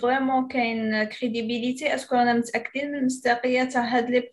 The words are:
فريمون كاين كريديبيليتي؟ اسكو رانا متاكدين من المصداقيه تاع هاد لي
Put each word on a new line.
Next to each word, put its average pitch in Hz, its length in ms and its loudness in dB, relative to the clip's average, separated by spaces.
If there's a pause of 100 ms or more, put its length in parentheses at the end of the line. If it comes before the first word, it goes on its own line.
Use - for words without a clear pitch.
فريمون 262 460 2
كاين 226 560 0
كريديبيليتي؟ 240 920 -2
اسكو 254 200 -2
رانا 240 180 4
متاكدين 233 580 -2
من 285 60 -4
المصداقيه 254 680 0
تاع 254 180 0
هاد 240 280 0
لي 247 240 0